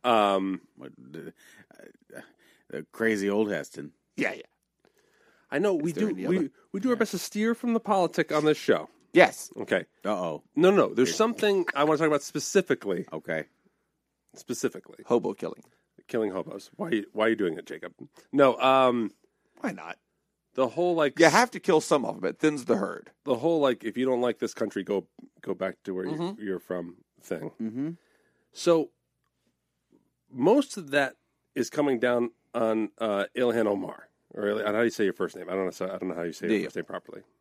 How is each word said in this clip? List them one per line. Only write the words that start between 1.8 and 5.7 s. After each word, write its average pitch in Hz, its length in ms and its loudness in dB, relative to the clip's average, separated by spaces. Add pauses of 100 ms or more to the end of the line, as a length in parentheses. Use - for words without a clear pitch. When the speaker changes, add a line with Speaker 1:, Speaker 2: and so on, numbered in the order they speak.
Speaker 2:
uh, - 60 -16 (480)
the 76 220 -12
crazy 107 380 0
old 104 220 0
Heston. 73 400 -8 (240)
Speaker 3:
Yeah, 95 180 -4
yeah. - 80 -14 (1080)
Speaker 1:
I 139 80 -2
know 196 160 2